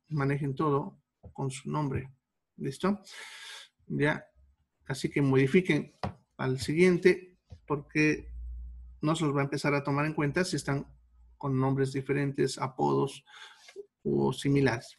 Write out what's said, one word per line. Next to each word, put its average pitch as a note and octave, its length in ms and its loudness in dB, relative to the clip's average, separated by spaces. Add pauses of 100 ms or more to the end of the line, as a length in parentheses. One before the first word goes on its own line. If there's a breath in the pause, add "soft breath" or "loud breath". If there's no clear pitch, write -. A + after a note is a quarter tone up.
manejen C#3 480 -2
todo D3 460 0 (320)
con C3+ 180 -4
su - 180 -12
nombre. C#3 440 -4 (420)
¿Listo? F#3 460 -2 (840 loud breath)
¿Ya? D3 380 0 (640)
Así C#3+ 200 -4
que D3+ 120 0
modifiquen C#3 720 4 (420)
al C3 240 -2
siguiente F3+ 800 4 (280)
porque D3+ 680 0 (680)
no D#3 140 0
se E3 80 -2
los C#3+ 120 2
va C#3+ 60 2
a - 40 0
empezar C#3+ 280 0
a C#3+ 100 0
tomar C#3+ 220 0
en D#3 80 -2
cuenta D#3 300 0
si F3+ 140 -2
están C#3+ 280 -4 (520)
con C#3 200 -2
nombres C3+ 360 0
diferentes, C#3 640 -2
apodos C#3 680 0 (800 loud breath)
o C#3 300 2
similares. C#3 640 0